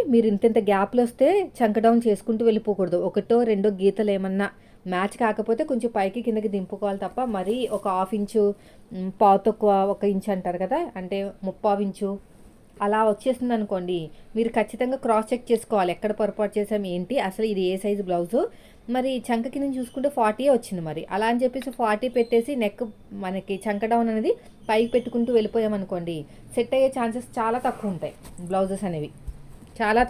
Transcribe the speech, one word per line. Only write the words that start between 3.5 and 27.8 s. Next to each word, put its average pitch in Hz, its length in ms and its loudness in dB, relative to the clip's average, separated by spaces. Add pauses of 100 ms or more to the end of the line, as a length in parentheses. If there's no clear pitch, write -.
రెండో 202 180 2 (120)
గీతలు 196 360 2
ఏమన్నా 190 300 -2 (460)
మ్యాచ్ 185 300 -2
కాకపోతే 220 480 0
కొంచెం 240 240 0
పైకి 196 260 0
కిందకి 214 340 -2
దింపుకోవాలి 196 500 -4
తప్ప, 180 140 -8 (180)
మరీ 190 200 -2 (200)
ఒక 202 180 -8
హాఫ్ 190 240 -2
ఇంచు, 208 240 0 (480)
మ్, 185 180 -6 (120)
పావు 196 260 8
తక్కువ 214 240 2 (220)
ఒక 196 100 -6 (100)
ఇంచు 190 220 -4
అంటారు 180 300 -4
కదా, 262 140 -2 (200)
అంటే 185 200 -6 (280)
ముప్పావు 202 400 0
ఇంచు 196 240 -6 (760)
అలా 208 140 2 (100)
వచ్చేసింది 247 440 -2
అనుకోండి, 185 440 -2 (380)
మీరు 226 220 2
ఖచ్చితంగా 247 460 -2
క్రాస్ 220 280 2
చెక్ 240 200 -2
చేసుకోవాలి 208 440 0
ఎక్కడ 214 240 -2
పొరపాటు 202 400 -2
చేసాం 208 240 -2 (100)
ఏంటి, 180 220 -4 (120)
అసలు 202 260 -4
ఇది 190 180 0
ఏ - 20 0 (100)
సైజు 202 240 -2
బ్లౌజు. 175 320 0 (560)
మరి 254 160 0 (160)
చంక 233 260 -2
కింద 285 140 -4 (100)
చూసుకుంటే 262 380 -4
ఫార్టీయే 240 400 2
వచ్చింది. 202 320 -4
మరి 156 140 -6 (140)
అలా 214 160 0
అని 240 120 0
చెప్పేసి 254 280 -2
ఫార్టీ 226 440 0
పెట్టేసి 233 360 2 (120)
నెక్ 208 180 -2 (440)
మనకి 190 300 -6 (100)
చంక 208 260 -2
డౌన్ 233 220 4
అనేది 220 180 0 (380)
పైకి 226 260 2
పెట్టుకుంటూ 240 420 0
వెళ్ళిపోయామనుకోండి, 208 800 -2 (380)
సెట్ 240 220 -2
అయ్యే 269 200 4
ఛాన్సెస్ 233 400 -4
చాలా 233 300 0
తక్కువ 220 260 -4